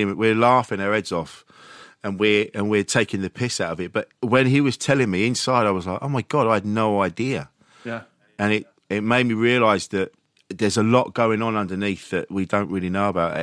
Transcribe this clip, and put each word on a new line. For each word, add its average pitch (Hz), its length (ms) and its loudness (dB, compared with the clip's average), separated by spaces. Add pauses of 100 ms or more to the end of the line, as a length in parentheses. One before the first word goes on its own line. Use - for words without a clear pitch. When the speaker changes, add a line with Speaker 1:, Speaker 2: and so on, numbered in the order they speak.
Speaker 1:
and 101 100 2
him, 98 80 -4
we're 110 160 2
laughing 117 460 2
our 101 140 0
heads 104 180 -4
off, 82 320 -6 (580)
and 98 160 -6
we're, 104 360 2
and 104 160 -4
we're 104 140 2
taking 107 380 -2
the 92 80 -4
piss - 300 -6
out 85 120 -4
of 82 80 -6
it. 87 120 -8
But - 160 -4 (120)
when 127 260 4
he 135 160 4
was 135 160 0
telling 123 320 2
me 92 160 0
inside, 120 400 0
I 104 40 4
was 92 160 -2
like, 95 160 -4
"Oh 139 60 -6
my 135 140 -2
God, 143 240 0
I 113 80 2
had 101 120 -2
no 104 360 0
idea." 95 480 -4 (340)
Speaker 2:
Yeah. 117 180 -10 (360)
Speaker 1:
And 104 140 0
it, 107 140 0 (240)
it 104 120 -2
made 123 240 2
me 117 80 0
realise 113 540 4
that 95 240 -2 (360)
there's 101 280 -2
a 110 60 4
lot 117 320 2
going 110 260 0
on 113 160 -2
underneath 98 540 -4
that 90 200 -4
we 95 160 -4
don't 101 240 -2
really 92 200 -4
know 98 180 0
about 85 280 -2
at 80 60 -4